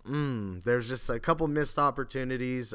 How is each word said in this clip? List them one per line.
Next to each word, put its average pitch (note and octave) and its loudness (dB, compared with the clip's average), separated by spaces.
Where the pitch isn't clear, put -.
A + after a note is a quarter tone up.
mm, A#2 -2
there's A#2+ 2
just B2+ -2
a D#3 0
couple D#3+ 2
missed D3 0
opportunities. B2+ 0